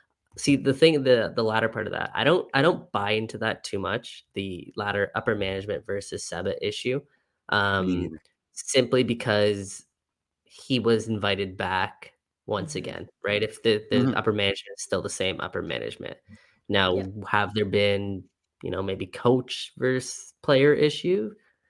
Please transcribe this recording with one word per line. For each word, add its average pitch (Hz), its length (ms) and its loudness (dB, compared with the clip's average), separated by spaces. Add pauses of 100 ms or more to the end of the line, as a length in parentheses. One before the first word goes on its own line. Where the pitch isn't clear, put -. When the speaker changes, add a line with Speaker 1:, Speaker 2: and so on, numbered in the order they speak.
(380)
Speaker 1:
See, 139 200 2
the 139 160 0
thing, 156 300 6
the, 120 300 4
the 117 100 0
latter 110 260 2
part 101 180 -4
of - 60 -6
that, - 200 -4
I 113 120 0
don't, 170 280 4
I 131 80 4
don't 165 300 2
buy 101 200 -2
into 110 260 -2
that 110 260 -2
too - 160 -6
much, 95 540 -6
the 95 420 -8
latter 101 400 -2
upper 113 180 0
management 98 520 -4
versus 98 400 -8
Seba 92 360 -4
issue, 123 380 -4 (480)
um, 98 400 2
Speaker 2:
Me 92 80 0
neither. 80 260 -6 (300)
Speaker 1:
simply 127 520 0
because 104 840 0 (580)
he - 360 -4
was 110 280 2
invited 101 480 -2
back 95 560 -4 (360)
once 98 240 -4
Speaker 3:
Mm-hmm. - 80 -6
Speaker 1:
again, - 300 -10 (140)
right? 104 200 0
If - 200 -8
the, 107 260 4
the - 60 2
Speaker 2:
Mm-hmm. 123 220 4
Speaker 1:
upper 110 160 2
management 101 440 -2
is - 60 -10
still 92 180 -2
the - 80 -6
same 92 300 -2
upper 92 220 -6
management. 62 560 -8 (500)
Now, 95 300 4
Speaker 3:
Yeah. 95 80 -2 (240)
Speaker 1:
have 101 240 2
there 107 100 0
been, 101 600 0 (360)
you 90 100 -6
know, 92 120 -4
maybe 95 220 -4
coach - 720 0
versus 127 640 -4
player 143 320 6
issue? 185 600 0 (360)